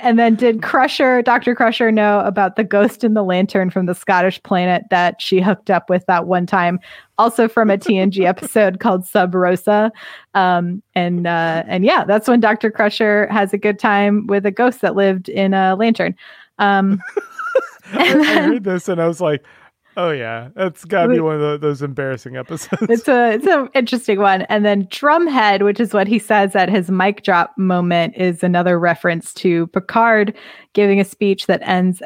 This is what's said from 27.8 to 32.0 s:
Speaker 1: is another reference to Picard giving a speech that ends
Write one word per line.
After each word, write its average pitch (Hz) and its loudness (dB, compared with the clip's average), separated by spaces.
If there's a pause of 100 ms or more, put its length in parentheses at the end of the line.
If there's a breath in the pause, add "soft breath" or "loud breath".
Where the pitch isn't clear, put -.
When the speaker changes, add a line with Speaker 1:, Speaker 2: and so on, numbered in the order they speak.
Speaker 1:
is 180 -2
another 180 2
reference 170 -2
to 170 0
Picard 220 0 (400 loud breath)
giving 202 2
a 196 2
speech 196 -4
that 170 -2
ends 180 0